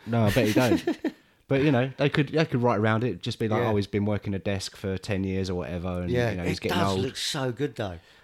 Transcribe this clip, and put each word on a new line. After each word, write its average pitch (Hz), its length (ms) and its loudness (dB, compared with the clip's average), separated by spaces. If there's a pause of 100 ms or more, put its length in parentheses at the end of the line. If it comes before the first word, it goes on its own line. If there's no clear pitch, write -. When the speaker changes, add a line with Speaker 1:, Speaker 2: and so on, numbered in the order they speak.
Speaker 1:
No, 117 160 2
I 101 80 6
bet 113 160 4
he 107 60 0
don't. 123 280 4
Speaker 2:
<laughs> - 320 -4 (360)
Speaker 1:
But, 139 140 2
you 151 100 4
know, 131 240 2
they 143 100 2
could, 139 220 2
they 156 160 2
could 120 180 0
write 117 160 4
around 110 240 2
it, 98 180 -4
just 120 160 -6
be 113 120 -2
like, 110 120 2
Speaker 2:
Yeah. 113 100 2
Speaker 1:
"Oh, 107 40 2
he's 101 120 2
been 101 180 0
working 104 280 -2
a 95 60 -4
desk 98 380 -6
for 95 200 -4
ten 95 280 -2
years 95 240 0
or 92 60 -2
whatever, 90 480 -4
and, 98 60 -4
Speaker 2:
Yeah, 120 220 0
Speaker 1:
you 95 60 -6
know, 87 80 -6
he's 90 140 -2
Speaker 2:
it - 20 -12
Speaker 1:
getting 104 160 -2
Speaker 2:
does 98 160 2
Speaker 1:
old." 95 80 0
Speaker 2:
look - 160 -4
so 131 340 -4
good, 139 240 -6
though. 92 240 -6 (240)